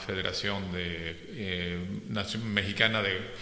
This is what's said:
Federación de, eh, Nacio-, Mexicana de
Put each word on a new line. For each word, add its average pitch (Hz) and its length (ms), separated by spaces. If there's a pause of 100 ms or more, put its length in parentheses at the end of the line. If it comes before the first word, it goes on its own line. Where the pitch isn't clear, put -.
Federación 95 680
de, 82 560
eh, 90 500 (300)
Nacio-, 110 340
Mexicana 104 600
de 98 120 (260)